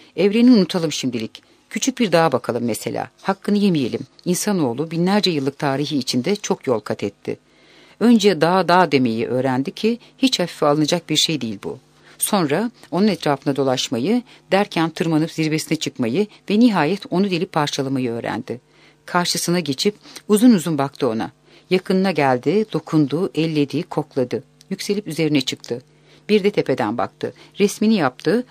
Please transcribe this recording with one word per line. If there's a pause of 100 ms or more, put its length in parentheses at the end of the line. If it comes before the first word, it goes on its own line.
(160)
evreni
unutalım
şimdilik. (180)
Küçük
bir
dağa
bakalım
mesela. (120)
Hakkını
yemeyelim. (240)
İnsanoğlu
binlerce
yıllık
tarihi
içinde
çok
yol
kat
etti. (640)
Önce
dağ
dağ
demeyi
öğrendi
ki (180)
hiç
hafife
alınacak
bir
şey
değil
bu. (380)
Sonra (200)
onun
etrafında
dolaşmayı, (280)
derken
tırmanıp
zirvesine
çıkmayı (220)
ve
nihayet
onu
delip
parçalamayı
öğrendi. (440)
Karşısına
geçip (320)
uzun
uzun
baktı
ona. (380)
Yakınına
geldi,
dokundu,
elledi,
kokladı. (260)
Yükselip
üzerine
çıktı. (480)
Bir
de
tepeden
baktı. (260)
Resmini
yaptı,